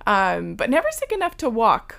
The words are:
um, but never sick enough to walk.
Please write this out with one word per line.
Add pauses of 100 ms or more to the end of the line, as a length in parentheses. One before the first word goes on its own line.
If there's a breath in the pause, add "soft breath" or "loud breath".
um,
but
never
sick
enough
to
walk.